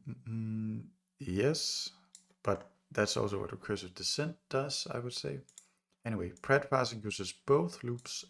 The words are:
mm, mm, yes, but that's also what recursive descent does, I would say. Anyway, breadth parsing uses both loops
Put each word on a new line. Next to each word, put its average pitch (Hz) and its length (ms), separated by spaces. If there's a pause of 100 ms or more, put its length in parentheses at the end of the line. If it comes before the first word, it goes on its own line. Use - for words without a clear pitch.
mm, 117 80 (140)
mm, 110 520 (380)
yes, 113 680 (520)
but - 300 (180)
that's 104 280
also 101 240
what - 100
recursive 95 420
descent 151 440 (120)
does, 139 400
I 123 100
would 120 140
say. 143 260 (680)
Anyway, 101 260 (100)
breadth 143 280
parsing 117 340
uses 101 300 (120)
both 165 380
loops 120 460